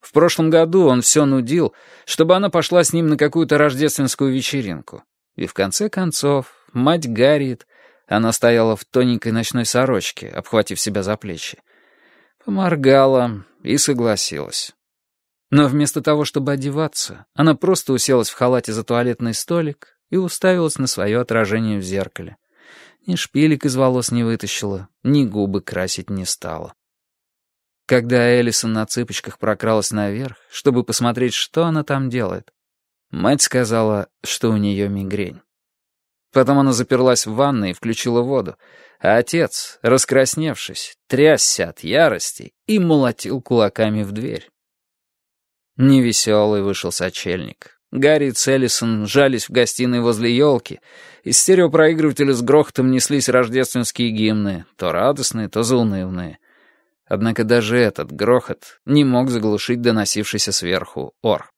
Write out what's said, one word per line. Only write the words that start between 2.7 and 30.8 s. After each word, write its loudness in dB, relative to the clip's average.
с 0
ним 0
на 2
какую-то 0
рождественскую 0
вечеринку. -6
И -6
в -10
конце -2
концов, -2
мать 0
Гарриет, 0
она 0
стояла 2
в -14
тоненькой 0
ночной -2
сорочке, -2
обхватив -4
себя -4
за -2
плечи, -12
поморгала 4
и -2
согласилась. -2
Но 6
вместо 0
того, 0
чтобы -4
одеваться, -6
она 4
просто 0
уселась 2
в -14
халате 0
за -4
туалетный -2
столик -6
и -2
уставилась 0
на -2
свое -2
отражение 0
в -8
зеркале. -8
Ни -2
шпилек -2
из 0
волос 0
не 0
вытащила, -6
ни 4
губы -2
красить -8
не -6
стала. -10
Когда 2
Элисон -2
на -2
цыпочках -8
прокралась -2
наверх, -6
чтобы 0